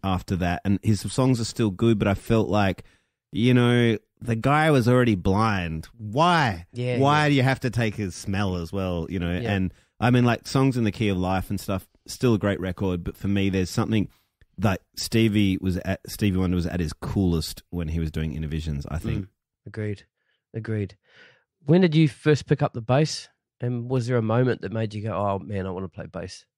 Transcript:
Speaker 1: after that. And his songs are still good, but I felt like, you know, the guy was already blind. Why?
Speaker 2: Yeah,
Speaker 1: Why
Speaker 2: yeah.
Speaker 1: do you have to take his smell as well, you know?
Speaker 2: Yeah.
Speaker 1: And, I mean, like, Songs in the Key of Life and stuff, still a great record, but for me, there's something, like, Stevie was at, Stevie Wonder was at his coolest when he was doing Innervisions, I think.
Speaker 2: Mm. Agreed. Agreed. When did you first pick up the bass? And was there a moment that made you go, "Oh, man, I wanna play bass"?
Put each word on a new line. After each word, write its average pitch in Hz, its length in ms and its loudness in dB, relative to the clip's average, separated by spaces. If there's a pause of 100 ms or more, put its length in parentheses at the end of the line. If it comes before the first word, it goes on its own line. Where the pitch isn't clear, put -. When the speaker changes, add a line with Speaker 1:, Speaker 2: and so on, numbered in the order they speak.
Speaker 1:
after 95 340 -2
that. 87 260 -2
And 98 200 0
his 104 180 2 (100)
songs 127 300 2
are 113 40 -4
still 110 260 -2
good, 117 260 2
but 104 100 2
I 98 60 4
felt 110 360 0
like, 98 340 0 (480)
you 123 220 2
know, 120 440 4 (240)
the 117 140 -2
guy 147 360 2
was 127 160 4
already 123 280 4
blind. 92 720 0 (100)
Why? 117 760 0
Speaker 2:
Yeah, 120 280 -4
Speaker 1:
Why 147 240 4
Speaker 2:
yeah. 147 60 2
Speaker 1:
do 143 60 4
you 131 80 4
have 131 180 2
to 127 100 -2
take 110 240 -2
his 98 200 -4
smell 98 420 -2
as 85 140 -8
well, 92 380 -4
you 92 100 -4
know? 85 180 -2
Speaker 2:
Yeah. 101 160 -2
Speaker 1:
And, 95 200 0 (260)
I 120 120 4
mean, 123 120 4
like, 120 240 0
Songs 135 300 2
in 117 60 0
the 104 80 0
Key 107 180 -2
of 95 80 0
Life 92 320 -2
and 101 100 -4
stuff, - 280 -6 (180)
still 123 300 0
a - 20 0
great 101 220 0
record, 90 440 -4
but 95 140 -8
for - 100 -8
me, 98 220 2
there's 92 220 0
something, 107 360 0 (540)
like, 95 200 0 (140)
Stevie 104 640 2
was 90 180 -2
at, 95 300 -4
Stevie 101 300 0
Wonder 90 180 0
was 87 120 -2
at 87 120 -4
his 80 140 -2
coolest - 760 -2
when 87 160 -6
he 82 120 -4
was 80 120 -4
doing 78 280 -4
Innervisions, 78 500 -6
I 80 100 -6
think. 104 260 -6
Speaker 2:
Mm. - 40 -20 (360)
Agreed. 104 380 -8 (500)
Agreed. 110 420 -4 (680)
When 165 160 6
did 170 140 4
you 160 120 6
first - 380 0
pick - 160 2
up 147 120 -2
the 123 80 -8
bass? 135 480 0 (300)
And 123 300 -4
was 127 180 -2
there 127 100 0
a 117 40 2
moment 117 400 2
that 95 100 -6
made 110 220 -4
you 104 80 -6
go, 107 120 -6
"Oh, 98 260 -2
man, 95 260 -6
I 95 60 -6
wanna 92 180 -8
play - 160 -14
bass"? 87 400 -12 (120)